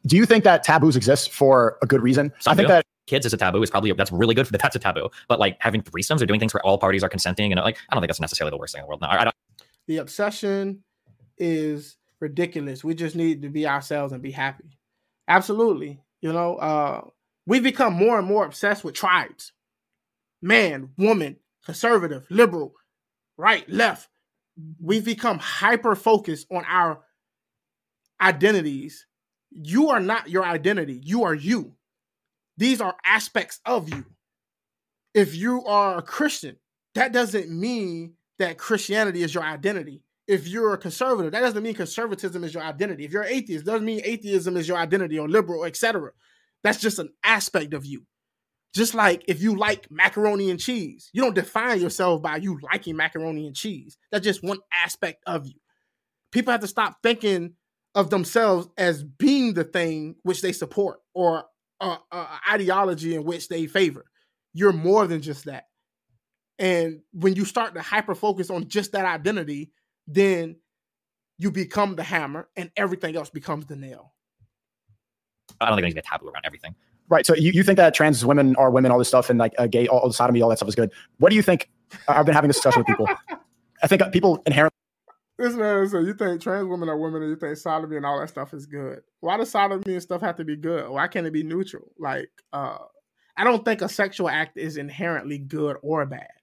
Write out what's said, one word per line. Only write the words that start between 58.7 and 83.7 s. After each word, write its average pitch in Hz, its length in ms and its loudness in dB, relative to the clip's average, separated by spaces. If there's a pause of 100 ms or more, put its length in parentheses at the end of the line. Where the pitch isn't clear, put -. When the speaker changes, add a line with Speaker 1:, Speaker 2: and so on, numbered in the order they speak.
Speaker 3:
as 170 240 0
being 247 500 0
the 170 100 -2
thing 160 600 -4
which 185 180 -2
they 185 120 -4
support 185 480 -6 (120)
or 165 320 0 (340)
a, 180 180 -6 (140)
a 175 160 -10 (240)
ideology 185 640 -2
in 151 80 -8
which 170 240 -8
they 165 200 -6
favor. 160 380 0 (480)
You're 190 200 4
more 185 340 4
than 165 140 -4
just 143 240 -12
that. 139 200 -14 (920)
And 170 420 0 (120)
when 190 220 2
you 196 100 0
start 226 300 -4
to 165 60 -10
hyper-focus 196 680 -2
on 180 180 -6
just 202 260 -4
that 196 120 -2
identity, 156 640 -4 (360)
then 170 480 0 (840)
you 185 140 -2
become 190 440 -2
the 160 80 -8
hammer 156 520 -6
and 175 200 -12
everything 185 400 -4
else 151 140 -8
becomes 151 380 -8
the 147 80 -14
nail. 135 380 -18 (1500)
Speaker 2:
I 113 60 2
don't 110 100 4
think 87 160 0
there's 78 120 -10
a - 40 -18
taboo 76 200 -10
around 71 160 -16
everything. 78 280 -14 (360)
Speaker 1:
Right. 160 160 4
So 165 100 6
you, 156 160 4
you 185 120 6
think 196 140 6
that 165 160 8
trans 143 320 2
women 139 300 6
are 131 160 6
women, 127 200 6
all 123 60 6
this 123 100 4
stuff, 127 220 4
and, 123 80 4
like, 113 220 2
uh, 120 80 2
gay, 117 200 2
all, 123 120 4
all 123 80 2
the 120 60 0
sodomy, 120 280 2
all 113 80 6
that 110 80 2
stuff 101 100 -2
is 107 80 -6
good. 113 160 0 (280)
What 170 100 8
do 214 60 4
you 214 80 6
think? - 260 2 (380)
I, 147 120 4
I've 151 60 4
been 151 100 4
having 147 140 6
this 143 80 4
discussion - 220 4
with - 80 2
people. - 200 2 (380)
Speaker 3:
<laughs> - 380 -8